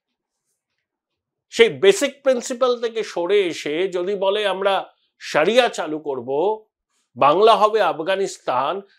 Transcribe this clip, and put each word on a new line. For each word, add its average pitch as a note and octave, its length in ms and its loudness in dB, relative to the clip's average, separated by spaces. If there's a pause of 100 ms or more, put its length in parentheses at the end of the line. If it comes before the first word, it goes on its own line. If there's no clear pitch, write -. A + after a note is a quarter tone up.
(1500)
সেই A#3 200 4
বেসিক F#3+ 540 0
প্রিন্সিপাল B3 580 -2
থেকে A3 220 -6
সরে F#3+ 380 0
এসে E3 460 -4
যদি F#3 280 -4
বলে G3 320 -2
আমরা F#3+ 460 -2 (260)
শরিয়া A3 500 2
চালু D#3+ 300 -6
করব, C3 300 -8 (880)
বাংলা E3+ 400 6
হবে G#3+ 260 2
আফগানিস্তান, E3+ 1000 -4 (180)